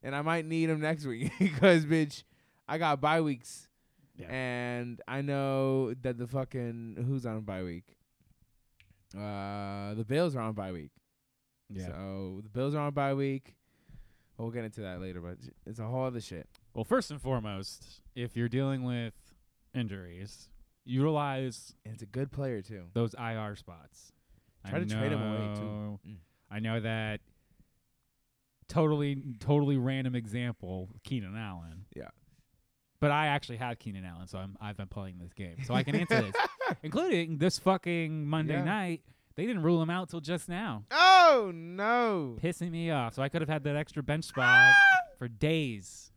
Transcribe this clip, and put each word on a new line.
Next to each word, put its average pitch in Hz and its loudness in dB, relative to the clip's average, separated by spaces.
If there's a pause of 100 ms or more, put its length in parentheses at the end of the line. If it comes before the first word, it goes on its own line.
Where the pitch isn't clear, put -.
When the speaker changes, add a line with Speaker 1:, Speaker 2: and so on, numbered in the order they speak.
Speaker 1:
And 135 -6
I 143 -2
might 160 0
need 160 2
him 156 0
next 156 -2
week 120 -2
<laughs> - -16
because, 165 8
bitch, 156 2 (440)
I 151 -4
got 151 2
bye 156 4
weeks. 139 -4 (480)
Speaker 2:
Yeah. - -14
Speaker 1:
And 123 -4
I 139 -4
know 135 0
that 123 -4
the 120 -6
fucking, 120 -6
who's 131 -2
on 110 -4
bye 95 -6
week? 87 -10 (1200)
Uh, 101 -6
the 110 -4
Bills 143 0
are 123 -4
on 110 -4
bye 98 -6
week. 78 -10 (800)
Speaker 2:
Yeah. 92 -8
Speaker 1:
So 95 -8
the 107 -16
Bills 131 -2
are 151 0
on 147 -2
bye 139 0
week. 135 -4 (840)
We'll 117 -6
get 117 -6
into 107 -12
that 92 -8
later, 92 -8
but 87 -10 (280)
it's 113 -12
a 110 -8
whole 127 -2
other 120 -4
shit. - -12 (260)
Speaker 2:
Well, 113 -4
first 254 2
and 143 -10
foremost, 107 -6 (140)
if 120 -8
you're 117 2
dealing 135 0
with 120 -4 (600)
injuries, 98 -8 (360)
utilize 135 -2 (120)
Speaker 1:
And 110 -10
it's 110 -14
a - -14
good 123 -6
player, 131 -4
too. 95 -14 (100)
Speaker 2:
those 117 0
I 117 -6
R 107 -6
spots. - -20 (560)
Speaker 1:
Try 127 -2
Speaker 2:
I - -2
Speaker 1:
to - -2
trade 107 0
him 107 0
away, 107 -4
too. 104 -6
Speaker 2:
know, 107 -8
Speaker 1:
Mm. 101 -16 (340)
Speaker 2:
I 104 -6
know 113 -2
that 110 -4 (1500)
totally, 147 2 (180)
totally 143 4
random 131 0
example, 107 -6 (140)
Keenan 101 -6
Allen. 90 -12 (100)
Speaker 1:
Yeah. 53 -14 (880)
Speaker 2:
But 147 4
I 151 2
actually 143 -2
have 120 -4
Keenan 95 -10
Allen, 90 -12
so 98 -10
I'm, 95 -10
I've 104 -10
been 98 -8
playing 92 -10
this 87 -14
game. 87 -12
So 123 -4
I 131 2
can 143 -2
answer 220 2
this, 214 -4 (240)
Speaker 1:
<laughs> - -4
Speaker 2:
including 170 0
this 170 2
fucking 165 0
Monday 156 0
Speaker 1:
Yeah. 139 0
Speaker 2:
night. 180 -2 (340)
They 170 -2
didn't 214 -2
rule 165 4
him 160 0
out 180 -4
till 170 -8
just 160 -6
now. 175 -6
Speaker 1:
Oh, 320 10
no. 185 0
Speaker 2:
Pissing 170 -2
me 165 -2
off. 123 0
So 131 -4
I 139 0
could 165 -2
have 147 -2
had 156 -2
that 147 0
extra 147 -4
bench 151 -2
spot - -2
Speaker 1:
Ah! 784 10 (180)
Speaker 2:
for 123 -6
days. 123 -2